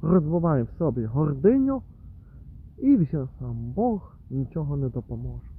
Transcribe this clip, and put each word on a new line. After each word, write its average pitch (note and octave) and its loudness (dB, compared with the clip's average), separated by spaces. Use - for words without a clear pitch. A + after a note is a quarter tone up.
розвиває E3 4
в A2+ -4
собі B2+ 0
гординю, D#3 2
і C4+ 6
вже D3 2
сам A#2 -6
Бог G#3+ -2
нічого C#3+ -4
не C3+ -2
допоможе. A#2+ -8